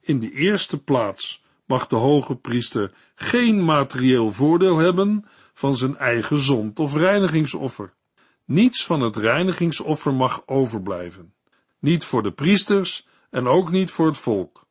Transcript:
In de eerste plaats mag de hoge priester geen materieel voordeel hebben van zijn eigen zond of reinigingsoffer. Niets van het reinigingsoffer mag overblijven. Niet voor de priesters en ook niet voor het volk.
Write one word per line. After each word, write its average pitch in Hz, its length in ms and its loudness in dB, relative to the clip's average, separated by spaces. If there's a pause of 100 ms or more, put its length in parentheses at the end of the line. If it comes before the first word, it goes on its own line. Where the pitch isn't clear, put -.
In 143 180 -2
de 110 140 -6
eerste 170 460 -2
plaats - 640 -4 (200)
mag 127 220 -2
de 123 100 -2
hoge 131 400 2
priester 120 560 -4 (220)
geen 220 500 0
materieel 131 680 2
voordeel 160 460 2
hebben 190 480 2 (280)
van 139 220 -2
zijn 127 200 -2
eigen 120 420 -2
zond 120 400 -2
of 143 160 -4
reinigingsoffer. 156 960 -2 (520)
Niets 214 420 2
van 160 140 0
het 113 160 -2
reinigingsoffer 151 1000 -2
mag 131 320 -2
overblijven. 95 880 -4 (440)
Niet 151 260 0
voor 117 180 -2
de 101 100 -2
priesters 196 760 0 (240)
en - 160 -2
ook 165 240 4
niet 185 200 0
voor 165 160 0
het 156 120 0
volk. 101 520 -4